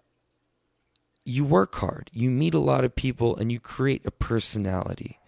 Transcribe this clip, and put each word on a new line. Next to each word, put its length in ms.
you 200
work 300
hard, 380
you 160
meet 240
a 60
lot 240
of 120
people, 420
and 140
you 80
create 460
a 60
personality. 1160